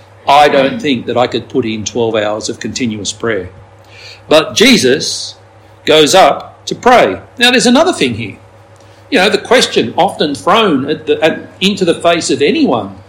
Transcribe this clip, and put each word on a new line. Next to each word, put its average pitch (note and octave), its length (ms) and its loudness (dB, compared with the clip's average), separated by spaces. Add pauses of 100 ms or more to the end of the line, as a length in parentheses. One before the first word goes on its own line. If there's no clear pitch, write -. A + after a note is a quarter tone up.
(280)
I D3 220 6
don't C3 320 0
think B2 240 -4
that A#2 120 -4
I A#2+ 100 2
could A2+ 220 -8
put B2 160 -2
in A2 200 -6
twelve A2+ 300 -2
hours G#2+ 340 -4
of A#2 100 -10
continuous G#2+ 540 -8
prayer. G2+ 380 -6 (760)
But D#3 280 2
Jesus E3+ 840 0 (480)
goes D#3 300 4
up - 500 2
to - 80 -8
pray. D#3 480 2 (160)
Now, A#3+ 140 2
there's A#3+ 160 2
another D4+ 260 2
thing B2 220 -4
here. G2+ 240 -12 (720)
You B3 80 2
know, G3 100 4
the G3 80 0
question E3+ 580 0
often E3 380 -2
thrown E3 560 0
at D#3+ 160 -8
the, D3 160 -2
at, - 400 -4
into F#3 240 -2
the E3 80 2
face E3+ 380 -2
of C3 100 -2
anyone C#3+ 560 -2 (120)